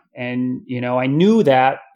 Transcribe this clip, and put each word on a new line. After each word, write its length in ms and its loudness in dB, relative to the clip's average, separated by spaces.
And, 520 -6
you 140 -8
know, 180 -4
I 80 -2
knew 360 2
that 380 2